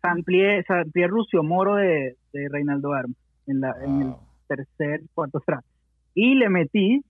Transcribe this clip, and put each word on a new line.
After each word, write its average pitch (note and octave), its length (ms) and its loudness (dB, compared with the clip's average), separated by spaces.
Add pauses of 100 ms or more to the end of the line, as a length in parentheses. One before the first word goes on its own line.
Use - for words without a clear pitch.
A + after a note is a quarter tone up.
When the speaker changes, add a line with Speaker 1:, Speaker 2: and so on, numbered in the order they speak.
Speaker 1:
Sampleé, F3+ 600 2
sampleé F3 440 0
Rucio G3 340 0
Moro F#3 360 0
de, D#3 400 0 (160)
de C#3+ 160 -8
Reinaldo C#3+ 440 -4
Armas B2+ 240 -6 (300)
en C3+ 140 -2
la, C3 220 -4
en C#3 180 0
el C3 80 -2
Speaker 2:
Wow. C3 100 -14 (280)
Speaker 1:
tercer, D3 540 -6 (140)
cuarto D3 280 -6
track. - 200 -4 (500)
Y B3 220 4
le A#3+ 140 4
metí G3 600 2